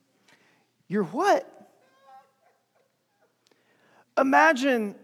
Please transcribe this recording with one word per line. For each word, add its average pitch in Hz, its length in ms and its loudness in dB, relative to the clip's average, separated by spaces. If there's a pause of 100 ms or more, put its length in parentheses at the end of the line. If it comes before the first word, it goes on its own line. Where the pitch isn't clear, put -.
(880)
you're 196 160 -4
what?" 294 680 -4 (2500)
Imagine 269 880 0